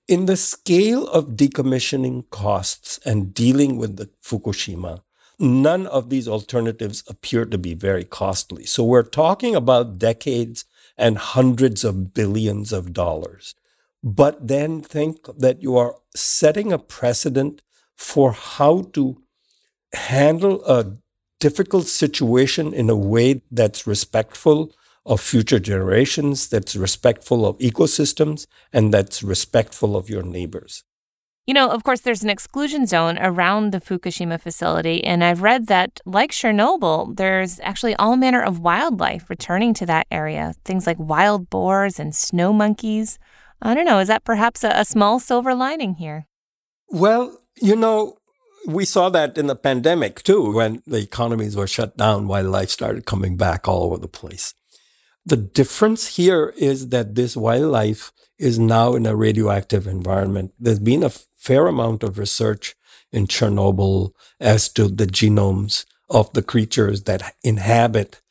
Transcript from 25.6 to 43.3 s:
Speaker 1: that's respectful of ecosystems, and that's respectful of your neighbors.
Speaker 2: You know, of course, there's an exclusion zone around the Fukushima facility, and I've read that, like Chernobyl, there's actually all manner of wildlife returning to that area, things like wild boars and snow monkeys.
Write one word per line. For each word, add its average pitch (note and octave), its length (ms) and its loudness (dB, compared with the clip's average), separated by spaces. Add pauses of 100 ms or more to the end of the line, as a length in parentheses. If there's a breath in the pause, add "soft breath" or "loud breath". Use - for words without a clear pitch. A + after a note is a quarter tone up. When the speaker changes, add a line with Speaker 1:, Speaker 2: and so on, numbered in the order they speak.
Speaker 1:
that's - 280 -4
respectful A2 720 0
of G2+ 120 -2
ecosystems, D3+ 880 0 (260 soft breath)
and G#2+ 220 4
that's G2 300 0
respectful G2+ 760 -2
of G2 120 -8
your G2+ 140 -6
neighbors. F2 600 -10 (600)
Speaker 2:
You C4+ 80 -2
know, C4+ 160 4
of A3+ 140 -4
course, B3+ 160 0
there's A3 240 -4
an G#3+ 60 -2
exclusion C#4 560 -4
zone E3+ 340 0
around F#3+ 540 0
the F#3 80 -4
Fukushima E3+ 580 -6
facility, E3 640 -2
and F3 220 2
I've F3 160 0
read A3+ 260 2
that, F#3 380 0
like G#3 260 0
Chernobyl, G#3+ 840 0
there's F#3+ 420 -2
actually G#3 380 -4
all A3+ 180 4
manner B3+ 260 4
of E3+ 200 -2
wildlife F3+ 680 0
returning G3 440 -2
to G3+ 140 -6
that D#3+ 220 0
area, D#3 540 -6
things F#3 240 -2
like E3 100 0
wild F3 520 0
boars F#3+ 500 0
and D3+ 160 -8
snow F3+ 380 0
monkeys. G#3+ 680 -2 (420 soft breath)